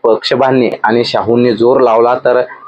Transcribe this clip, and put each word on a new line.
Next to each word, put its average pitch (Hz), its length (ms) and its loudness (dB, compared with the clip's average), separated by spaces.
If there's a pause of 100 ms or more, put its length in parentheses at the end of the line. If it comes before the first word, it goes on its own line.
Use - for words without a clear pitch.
पक्षबांधणी 123 680 0 (120)
आणि 113 220 0
शाहूंनी 117 480 0
जोर 120 280 2
लावला 120 340 2
तर 123 280 0 (260)